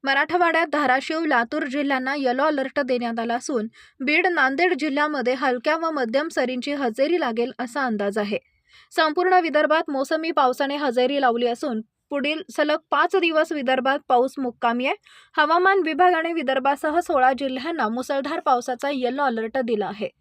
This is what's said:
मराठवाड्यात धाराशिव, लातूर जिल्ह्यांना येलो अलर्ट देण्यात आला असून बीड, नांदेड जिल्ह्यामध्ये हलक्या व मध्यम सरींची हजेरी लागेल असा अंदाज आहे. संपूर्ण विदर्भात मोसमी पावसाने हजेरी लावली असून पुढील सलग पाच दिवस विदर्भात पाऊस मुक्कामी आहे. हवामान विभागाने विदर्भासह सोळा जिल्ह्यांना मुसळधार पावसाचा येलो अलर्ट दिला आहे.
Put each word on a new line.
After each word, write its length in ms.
मराठवाड्यात 600
धाराशिव, 580
लातूर 400
जिल्ह्यांना 500
येलो 300
अलर्ट 360
देण्यात 380
आला 160
असून 320
बीड, 260
नांदेड 520
जिल्ह्यामध्ये 560
हलक्या 420
व 140
मध्यम 380
सरींची 440
हजेरी 480
लागेल 380
असा 260
अंदाज 340
आहे. 200
संपूर्ण 360
विदर्भात 580
मोसमी 400
पावसाने 460
हजेरी 440
लावली 260
असून 340
पुढील 320
सलग 200
पाच 260
दिवस 360
विदर्भात 460
पाऊस 300
मुक्कामी 480
आहे. 80
हवामान 480
विभागाने 480
विदर्भासह 680
सोळा 380
जिल्ह्यांना 500
मुसळधार 520
पावसाचा 500
येलो 320
अलर्ट 360
दिला 280
आहे. 220